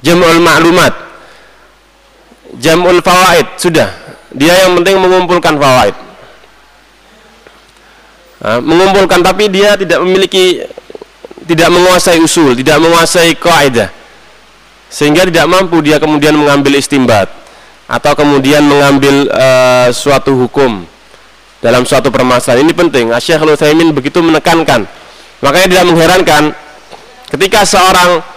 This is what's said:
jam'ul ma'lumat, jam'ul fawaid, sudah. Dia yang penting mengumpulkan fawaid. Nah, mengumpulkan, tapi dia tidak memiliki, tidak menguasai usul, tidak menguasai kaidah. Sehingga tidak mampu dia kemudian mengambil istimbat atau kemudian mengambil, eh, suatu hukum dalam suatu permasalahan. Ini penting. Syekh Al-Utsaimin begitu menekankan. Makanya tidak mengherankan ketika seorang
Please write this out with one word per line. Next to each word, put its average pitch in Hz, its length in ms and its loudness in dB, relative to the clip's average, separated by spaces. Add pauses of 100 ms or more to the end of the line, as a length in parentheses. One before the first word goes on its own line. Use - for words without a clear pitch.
jam'ul 170 320 2
ma'lumat, 165 560 2 (1700)
jam'ul 175 400 0
fawaid, 180 560 0
sudah. 151 320 -2 (400)
Dia 175 380 0
yang 180 100 0
penting 190 240 0
mengumpulkan 180 560 0
fawaid. 127 380 2 (2500)
Nah, 113 160 -2
mengumpulkan, 185 640 0
tapi 190 240 0
dia 202 240 2
tidak 170 320 -4
memiliki, 185 560 0 (880)
tidak 165 240 0
menguasai 180 480 2
usul, 156 320 2
tidak 131 240 0
menguasai 165 640 0
kaidah. 139 480 0 (1040)
Sehingga 151 320 0
tidak 165 240 0
mampu 175 320 0
dia 151 160 0
kemudian 151 400 0
mengambil 143 400 0
istimbat 123 560 -2 (560)
atau 135 240 -2
kemudian 143 560 0
mengambil, 139 640 2
eh, 127 640 2
suatu 139 400 -2
hukum 127 480 -2 (800)
dalam 123 240 0
suatu 131 240 0
permasalahan. 127 560 0
Ini 165 80 -2
penting. 143 280 0 (120)
Syekh 156 240 -2
Al-Utsaimin 156 560 2
begitu 135 240 -4
menekankan. 160 640 0 (560)
Makanya 151 320 0
tidak 185 160 2
mengherankan 165 540 2 (880)
ketika 196 320 0
seorang 180 560 0 (160)